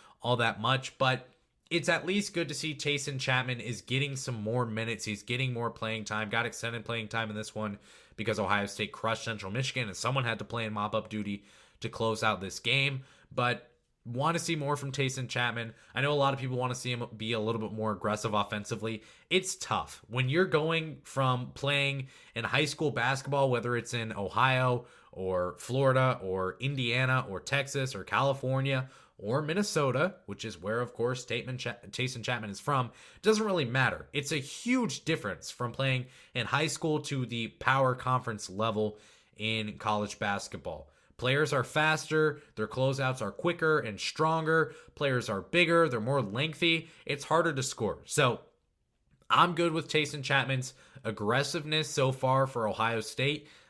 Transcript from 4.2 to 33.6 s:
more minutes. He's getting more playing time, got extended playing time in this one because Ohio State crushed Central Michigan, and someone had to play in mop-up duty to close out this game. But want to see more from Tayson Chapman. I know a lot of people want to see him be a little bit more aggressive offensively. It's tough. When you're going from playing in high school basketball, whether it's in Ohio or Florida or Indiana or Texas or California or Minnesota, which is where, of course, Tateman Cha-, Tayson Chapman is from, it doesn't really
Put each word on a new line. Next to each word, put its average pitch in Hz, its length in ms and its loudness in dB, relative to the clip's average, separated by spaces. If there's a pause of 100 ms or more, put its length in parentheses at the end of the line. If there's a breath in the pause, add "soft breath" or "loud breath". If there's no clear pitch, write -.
more 117 240 0
minutes. 113 380 -4
He's 107 200 -4
getting 127 280 -2
more 117 200 -2
playing 110 340 -4
time, 107 240 -4
got 117 160 2
extended 117 400 -6
playing 113 240 -4
time 113 200 -2
in 107 60 -6
this 107 180 -6
one 104 260 -4 (360 loud breath)
because 107 240 0
Ohio 101 260 4
State 101 260 -4
crushed 113 340 -4
Central 101 260 -6
Michigan, 127 360 -2
and 92 100 -8
someone 131 260 0
had 113 160 0
to 110 60 -8
play 117 200 -4
in 107 80 -4
mop-up 107 360 -2
duty 101 340 -4 (380 loud breath)
to - 80 -6
close 110 340 -2
out 104 180 2
this 95 180 -8
game. 135 440 0 (280 loud breath)
But 123 380 -2 (360)
want 139 320 0
to 165 60 -4
see 170 120 -2
more 143 220 0
from 135 140 -6
Tayson 131 360 -2
Chapman. 117 460 -2 (200 loud breath)
I 123 80 -4
know 147 120 2
a - 20 2
lot 139 180 4
of 127 60 -2
people 127 180 -4
want 123 160 0
to 127 60 -8
see 127 120 -4
him 120 140 -4 (100)
be 110 180 -4
a 113 60 0
little 110 200 0
bit 107 140 -4
more 110 180 -2
aggressive 107 420 -2
offensively. 104 720 -2 (260 loud breath)
It's 185 260 0
tough. - 520 -4
When 127 220 0
you're 170 160 4
going 160 580 0
from 127 500 0
playing 139 540 0 (260 loud breath)
in 117 120 -2
high 135 200 2
school 151 240 0
basketball, 135 640 2
whether 120 240 2
it's 117 180 -4
in 113 200 -4
Ohio 123 720 2 (260 loud breath)
or 90 480 0
Florida 131 640 2
or 92 380 -2
Indiana 131 680 0
or 92 120 -6
Texas 135 520 -2
or 95 120 -8
California 131 840 0 (300 loud breath)
or 120 220 0
Minnesota, 156 720 2 (100)
which 101 200 -10
is 95 160 -10
where, 107 180 -2
of 120 140 -4
course, 127 320 -2
Tateman 123 320 -4
Cha-, 120 180 -6 (160)
Tayson 123 320 -4
Chapman 113 280 -2
is 95 80 -8
from, 135 280 0
it - 360 -18
doesn't 214 220 4
really 180 200 2